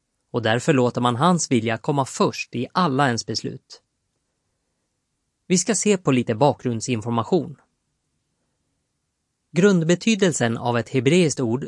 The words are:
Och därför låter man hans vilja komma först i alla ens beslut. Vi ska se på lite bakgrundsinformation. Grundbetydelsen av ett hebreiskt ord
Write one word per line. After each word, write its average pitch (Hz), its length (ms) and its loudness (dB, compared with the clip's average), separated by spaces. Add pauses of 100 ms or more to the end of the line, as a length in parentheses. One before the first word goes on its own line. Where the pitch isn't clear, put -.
(300)
Och 123 120 -4
därför 113 300 2
låter 123 280 2
man 123 160 0
hans 165 340 0
vilja 113 280 0
komma 143 260 -2
först - 500 -4
i 123 180 -6
alla 143 340 0
ens 117 200 -2
beslut. - 560 -10 (1600)
Vi 180 120 0
ska 226 160 -2
se 208 220 2
på 175 140 -2
lite 123 240 0
bakgrundsinformation. 120 1200 -2 (2000)
Grundbetydelsen 175 1040 2
av 120 220 -2
ett 113 100 -4
hebreiskt 143 520 2
ord 123 280 -2